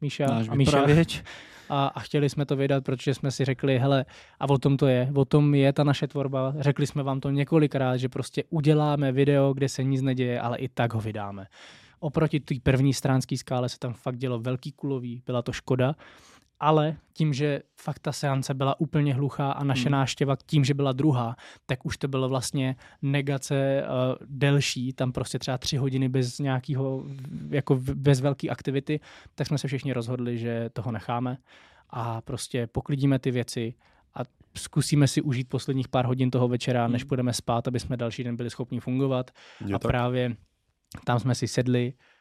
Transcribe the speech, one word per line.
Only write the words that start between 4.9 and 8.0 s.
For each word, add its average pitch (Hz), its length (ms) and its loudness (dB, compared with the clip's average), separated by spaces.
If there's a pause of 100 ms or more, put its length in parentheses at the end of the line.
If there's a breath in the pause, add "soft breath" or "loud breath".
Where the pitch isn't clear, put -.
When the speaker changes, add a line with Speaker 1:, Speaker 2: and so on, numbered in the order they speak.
Speaker 1:
o 139 100 4
tom 147 300 4
je 139 180 6
ta 143 100 0
naše 143 240 0
tvorba.“ 135 520 -2
Řekli 143 280 2
jsme 143 160 -6
vám 135 160 -2
to 139 100 -4
několikrát, 139 680 2
že 127 120 -2